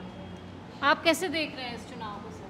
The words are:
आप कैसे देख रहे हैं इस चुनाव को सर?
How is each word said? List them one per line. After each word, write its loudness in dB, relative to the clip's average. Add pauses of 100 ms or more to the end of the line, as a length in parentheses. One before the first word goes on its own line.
(840)
आप 6
कैसे 6
देख 0
रहे -6
हैं -4
इस -8
चुनाव -6
को -8
सर? -10